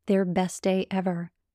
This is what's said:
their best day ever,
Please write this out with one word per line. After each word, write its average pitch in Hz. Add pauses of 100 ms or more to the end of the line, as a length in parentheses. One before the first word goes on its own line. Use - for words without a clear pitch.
their 196
best 180
day 190
ever, 180 (220)